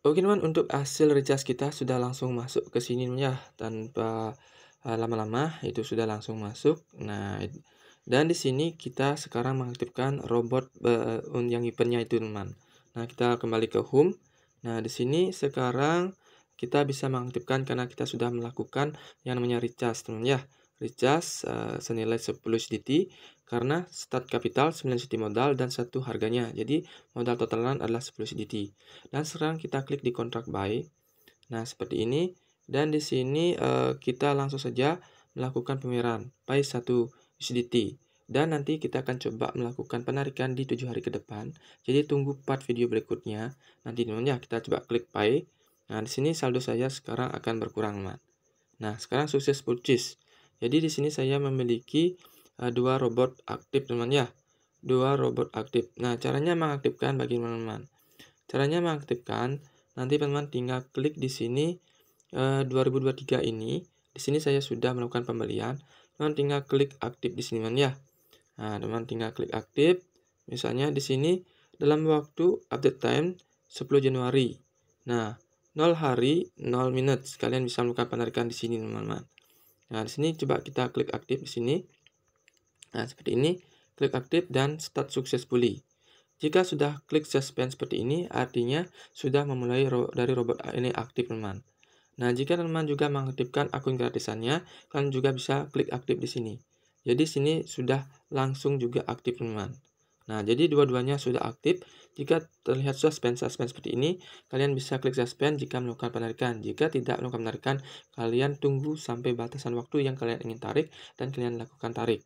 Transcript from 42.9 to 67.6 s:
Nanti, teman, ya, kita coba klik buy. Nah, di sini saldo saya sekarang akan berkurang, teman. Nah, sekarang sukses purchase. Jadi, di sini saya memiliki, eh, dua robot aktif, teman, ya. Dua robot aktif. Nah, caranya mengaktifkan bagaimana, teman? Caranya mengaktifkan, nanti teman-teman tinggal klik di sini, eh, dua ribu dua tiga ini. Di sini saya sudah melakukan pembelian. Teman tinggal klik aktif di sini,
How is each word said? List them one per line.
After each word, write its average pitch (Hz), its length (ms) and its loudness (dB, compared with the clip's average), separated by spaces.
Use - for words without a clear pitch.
Nanti, 117 160 -2
teman, 117 240 -2
ya, 131 80 0
kita 117 240 -4
coba - 240 -2
klik - 240 -2
buy. 110 360 2
Nah, 107 160 -4
di - 0 -
sini 139 320 0
saldo 127 240 0
saya 123 240 0
sekarang 127 480 -4
akan 113 240 -2
berkurang, 107 400 -4
teman. 98 240 -8
Nah, 107 240 -4
sekarang 139 240 0
sukses 139 400 2
purchase. - 560 0
Jadi, 127 160 4
di 160 80 2
sini 151 240 0
saya 139 320 0
memiliki, 135 720 2
eh, 123 80 0
dua 127 320 4
robot 123 480 2
aktif, - 400 -2
teman, 120 240 0
ya. 131 160 4
Dua 131 400 2
robot 127 320 0
aktif. - 480 -2
Nah, 120 160 0
caranya 135 400 0
mengaktifkan 139 640 0
bagaimana, 117 400 -2
teman? 110 240 -6
Caranya 139 320 2
mengaktifkan, 143 800 -2
nanti 131 160 0
teman-teman 143 320 0
tinggal 127 480 -4
klik 151 240 0
di 127 80 -2
sini, 131 560 0
eh, 135 240 4
dua 131 240 2
ribu 131 160 2
dua 131 160 2
tiga 131 240 0
ini. 113 400 -2
Di - 80 -14
sini 143 160 0
saya 139 240 2
sudah 127 320 -2
melakukan 120 320 -2
pembelian. 113 560 -4
Teman 151 240 0
tinggal 143 320 2
klik 139 320 4
aktif 120 320 -4
di - 80 -8
sini, 113 240 -4